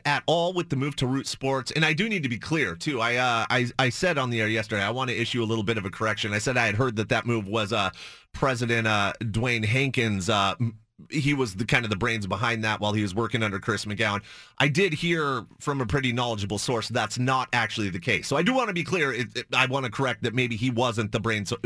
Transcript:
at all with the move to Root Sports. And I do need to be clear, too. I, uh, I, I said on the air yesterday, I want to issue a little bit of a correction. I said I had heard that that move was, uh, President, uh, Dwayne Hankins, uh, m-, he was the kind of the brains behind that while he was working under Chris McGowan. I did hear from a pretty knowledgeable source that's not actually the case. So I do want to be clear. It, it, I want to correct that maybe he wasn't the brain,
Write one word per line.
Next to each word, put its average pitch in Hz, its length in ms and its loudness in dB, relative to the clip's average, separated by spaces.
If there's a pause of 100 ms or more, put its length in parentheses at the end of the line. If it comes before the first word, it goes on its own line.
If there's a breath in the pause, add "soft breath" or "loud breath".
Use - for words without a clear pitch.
at 143 220 0
all 170 260 2
with 175 160 -2
the 139 80 -2
move 139 180 -2
to 139 100 0
Root 131 220 -2
Sports. 135 440 -2
And 156 120 2
I 156 80 4
do 165 160 0
need 196 160 -2
to 139 60 -2
be 120 80 -2
clear, 117 360 0
too. 120 280 -2
I, 120 160 2
uh, 120 320 2
I, 123 180 2 (100)
I 131 120 4
said 175 280 0
on 131 120 2
the 117 100 0
air 107 80 2
yesterday, 110 340 0
I 101 100 0
want 127 180 -2
to 113 120 -2
issue 117 220 0
a - 20 0
little 110 200 0
bit 110 120 0
of 101 60 -2
a 98 60 -6
correction. 107 420 -2
I 104 60 0
said 123 180 0
I 120 120 4
had 104 80 0
heard 123 200 0
that 104 140 -2
that 110 160 2
move 113 200 0
was, 104 280 -2
uh, 101 160 0 (420 loud breath)
President, 117 560 0
uh, 101 240 2 (100)
Dwayne 110 440 0
Hankins, 113 640 2
uh, 98 280 2
m-, 113 220 -2 (300)
he 143 240 2
was 127 220 0
the 110 100 -4
kind 127 180 2
of 107 80 -4
the 104 60 2
brains 113 300 -2
behind 110 360 0
that 107 160 0
while 104 140 2
he 107 80 2
was 98 120 -2
working 113 300 -2
under 101 160 -2
Chris 101 240 -2
McGowan. 104 380 0 (380 loud breath)
I 139 100 4
did 160 240 2
hear 147 520 -2 (140)
from 139 220 -2
a 120 40 0
pretty 127 280 0
knowledgeable 107 440 0
source 113 300 -2
that's 113 320 -2
not 127 320 2
actually 113 380 0
the 87 100 -4
case. 95 260 0
So 135 120 0
I 165 40 2
do 208 120 2
want 247 160 0
to 196 40 -4
be 170 100 -2
clear. 151 280 0
It, 110 240 -4
it, 120 180 -6
I 127 120 4
want 131 180 0
to 120 80 -4
correct 127 320 0
that 117 100 0
maybe 120 220 0
he 120 140 0
wasn't 113 420 0
the 120 80 0
brain, 107 240 0 (220)